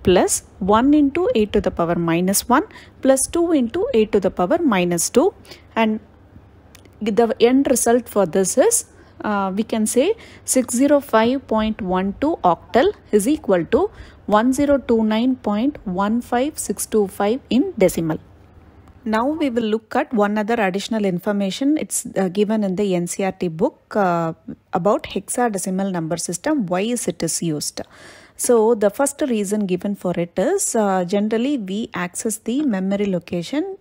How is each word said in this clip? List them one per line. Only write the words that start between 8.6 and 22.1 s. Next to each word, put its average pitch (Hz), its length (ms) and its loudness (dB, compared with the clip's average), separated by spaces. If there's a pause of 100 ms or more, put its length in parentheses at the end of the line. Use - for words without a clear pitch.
uh, 196 320 -2
we 214 80 -2
can 220 220 -2
say 311 300 2 (280)
six 254 320 0
zero 285 240 4
five 247 480 0
point 220 340 -2
one 185 380 -2
two 320 240 0
octal 233 480 2 (200)
is 208 160 2
equal 214 380 0
to 381 240 2 (360)
one 214 260 2
zero 285 260 2
two 226 260 0
nine 226 340 0
point 220 480 -2
one 202 360 -2
five 254 380 -4
six - 260 -6
two 208 220 0
five 208 320 -2 (100)
in 330 280 0
decimal. 170 400 2 (880)
Now 226 220 0
we 302 220 -2
will 233 140 -2
look 220 320 -4
at 294 180 -2
one 208 240 2
other 214 180 -2
additional 202 500 -2
information. 202 720 0
It's, - 280 -6 (120)